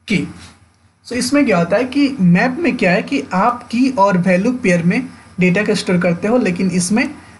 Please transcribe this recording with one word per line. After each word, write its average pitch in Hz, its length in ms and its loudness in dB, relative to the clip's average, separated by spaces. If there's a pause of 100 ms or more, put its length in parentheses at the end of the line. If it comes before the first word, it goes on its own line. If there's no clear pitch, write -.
(100)
key। 165 140 0 (840)
So - 60 -12
इसमें 262 340 0
क्या 190 120 2
होता 175 180 0
है 247 80 0
कि 277 360 0
मैप 196 380 2
में 311 180 -2
क्या 185 140 0
है 208 120 2
कि 262 300 -4
आप 220 360 -2
की 247 220 0
और 196 280 2
वैल्यू 185 340 2
पेयर 180 300 0
में 226 260 0 (320)
डेटा 180 220 2
को 208 120 0
स्टोर 185 240 -2
करते 175 300 -2
हो, 247 100 2
लेकिन 185 320 -2
इसमें 214 440 -2 (260)